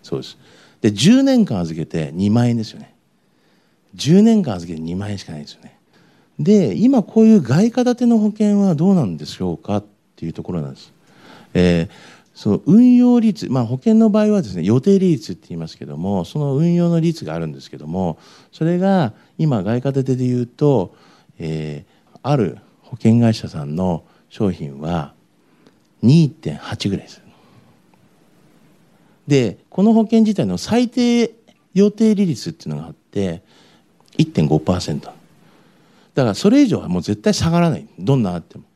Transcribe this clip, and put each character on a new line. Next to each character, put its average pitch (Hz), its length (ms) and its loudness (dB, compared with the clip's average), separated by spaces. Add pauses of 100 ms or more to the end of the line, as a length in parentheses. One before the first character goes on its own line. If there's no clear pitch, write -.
そ - 140 -10
う 65 40 -6
で - 60 -14
す。 - 100 -20 (440)
で、 107 100 0
十 170 320 4
年 262 220 4
間 104 160 -2
預 82 180 -6
け 156 80 -6
て 76 260 -6
二 95 160 -2
万 120 220 2
円 117 60 -2
で 110 80 -4
す - 80 -14
よ - 80 -20
ね。 - 120 -20 (1000)
十 165 280 4
年 220 200 4
間 123 140 -4
預 85 120 -12
け 85 80 -10
て 80 60 -10
二 85 140 -8
万 104 160 -8
円 98 60 -8
し - 60 -16
か - 60 -18
な 78 80 -12
い 73 40 -14
で 71 40 -18
す - 60 -20
よ - 100 -20
ね。 - 160 -20 (640)
で、 165 360 2
今 240 280 2
こ - 180 2
う 220 40 8
い 220 100 8
う 185 40 6
外 156 300 2
貨 247 140 -2
建 247 100 0
て 247 120 -2
の 233 120 4
保 208 140 0
険 208 280 0
は 190 140 2
ど 165 160 2
う 196 60 4
な 147 80 2
ん 87 120 -4
で - 80 -12
し - 160 -14
ょ 90 120 -2
う 76 60 -8
か 101 180 -6
っ 101 80 -4 (320)
て 85 100 -12
い - 20 -6
う 80 40 -10
と - 100 -14
こ 90 100 -12
ろ 85 80 -6
な 71 80 -8
ん 67 60 -14
で - 60 -20
す。 - 120 -20 (640)
え 87 280 2
ー、 - 60 -6 (460)
そ - 160 -4
の 98 140 0
運 247 300 6
用 247 260 4
率、 220 300 -2
ま 127 100 0
あ、 117 60 -2
保 123 100 -4
険 220 200 0
の 226 120 4
場 214 140 2
合 214 100 0
は 202 100 0
で 113 60 -8
す 90 80 -10
ね、 80 80 -4
予 113 160 2
定 196 180 2
利 185 120 2
率 143 220 -4
っ - 40 -8
て - 140 -20
言 87 80 -10
い - 20 -8
ま 80 80 -10
す - 80 -18
け - 80 -14
ど 71 140 -12
も、 92 260 -4
そ - 140 -10
の 143 180 -4
運 170 160 0
用 175 160 0
の 170 100 0
率 165 280 -4
が 78 80 -8
あ 82 40 -6
る 82 80 -6
ん 76 60 -10
で 69 80 -16
す - 100 -20
け 69 60 -18
ど 71 100 -16
も、 85 320 -4 (320)
そ - 140 -8
れ 175 140 -2
が 185 340 0 (240)
今 143 260 0
外 117 200 -2
貨 139 100 -4
建 135 120 -2
て 131 120 -2
で 127 100 -4
言 123 140 -2
う 120 60 -4
と、 127 500 0 (420)
え 78 480 -8
ー、 - 360 -20
あ 139 120 -2
る 90 240 -2 (220)
保 - 160 -18
険 113 240 2
会 113 140 2
社 - 140 -10
さ 78 160 -10
ん 73 120 -8
の 90 260 -2 (280)
商 101 200 -2
品 71 300 -10
は 80 320 -6 (880)
二 143 300 4
点 - 260 -12
八 - 320 -10
ぐ 98 80 -4
ら - 60 -10
い - 20 -20
で - 80 -20
す。 - 100 -20 (2000)
で、 123 300 0 (100)
こ - 140 -4
の 220 100 4
保 220 120 2
険 226 160 2
自 214 140 2
体 117 120 -2
の 90 100 -4
最 233 320 -2
低 240 460 0 (400)
予 202 160 4
定 214 240 2
利 202 100 0
率 131 260 -4
っ - 40 -14
て - 140 -16
い 76 40 -8
う - 20 -6
の 73 60 -8
が 80 80 -14
あ - 20 -18
っ 78 40 -18
て、 95 480 -8 (760)
一 160 100 2
点 160 200 -2
五 78 120 0
パ 90 180 -2
ー 87 40 -6
セ - 140 -8
ン 73 60 -8
ト。 - 100 -18 (1040)
だ 139 100 0
か 113 60 0
ら 95 40 -4
そ - 160 0
れ 285 120 6
以 277 40 4
上 127 140 -2
は 85 80 -12
も 90 120 -2
う - 20 -10
絶 104 180 -4
対 214 140 0
下 - 160 -2
が 170 100 2
ら 170 100 2
な 107 60 -2
い。 - 100 -14 (120)
ど 139 180 0
ん 123 60 0
な 90 120 -2
あ 87 40 -6
っ - 20 -8
て - 160 -20
も。 - 80 -20 (120)